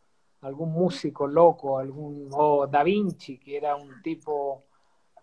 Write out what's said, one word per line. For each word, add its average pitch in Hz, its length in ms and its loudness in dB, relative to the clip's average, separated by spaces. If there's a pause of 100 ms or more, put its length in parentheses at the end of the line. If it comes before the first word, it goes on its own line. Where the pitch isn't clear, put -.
(400)
algún 143 320 -6
músico 160 560 -2
loco, 156 500 4
algún, 143 540 -10
o 147 340 4
Da 143 160 2
Vinci, 175 560 -2
que 139 180 -10
era 147 200 -2
un 135 260 -16
tipo 147 600 -6 (580)